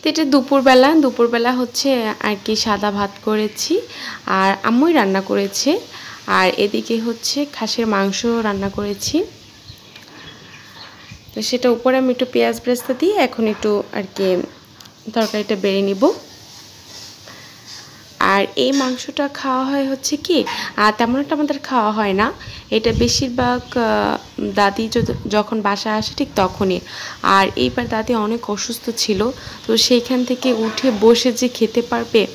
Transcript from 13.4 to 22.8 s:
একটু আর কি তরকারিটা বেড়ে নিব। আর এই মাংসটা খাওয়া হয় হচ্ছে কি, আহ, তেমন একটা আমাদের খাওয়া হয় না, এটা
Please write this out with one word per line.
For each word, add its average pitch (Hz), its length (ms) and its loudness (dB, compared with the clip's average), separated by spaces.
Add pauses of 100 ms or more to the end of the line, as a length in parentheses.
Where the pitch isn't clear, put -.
একটু 208 360 0 (100)
আর 202 100 -4 (120)
কি 185 260 0 (680)
তরকারিটা 214 440 -2
বেড়ে 196 260 0
নিব। 196 300 2 (2000)
আর 196 260 2 (100)
এই 254 160 2
মাংসটা 269 560 -2
খাওয়া 269 380 -4
হয় 277 220 -2
হচ্ছে 269 300 -4
কি, 294 260 0 (340)
আহ, 208 200 4
তেমন 247 240 0
একটা 285 140 -2
আমাদের 294 240 -2
খাওয়া 220 320 0
হয় 208 220 0
না, 208 200 0 (360)
এটা 220 220 0